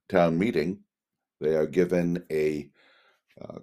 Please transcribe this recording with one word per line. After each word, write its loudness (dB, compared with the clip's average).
town 4
meeting, -2
they 0
are 2
given 0
a, -2
uh, -16